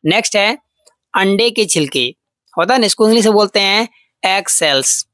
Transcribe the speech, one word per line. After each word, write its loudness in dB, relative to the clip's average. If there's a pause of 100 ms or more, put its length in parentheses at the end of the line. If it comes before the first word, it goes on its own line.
नेक्स्ट 0
है 0 (580)
अंडे 0
के -2
छिलके, -2 (480)
होता 0
है 2
ना, 0
इसको 0
इंग्लिश 4
में 4
बोलते 2
हैं 0 (340)
एग -2
सेल्स 0